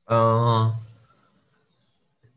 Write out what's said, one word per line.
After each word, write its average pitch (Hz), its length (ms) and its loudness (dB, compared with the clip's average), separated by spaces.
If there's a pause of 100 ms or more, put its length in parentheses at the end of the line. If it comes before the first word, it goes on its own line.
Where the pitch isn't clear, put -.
(120)
Euh, 113 560 2 (1700)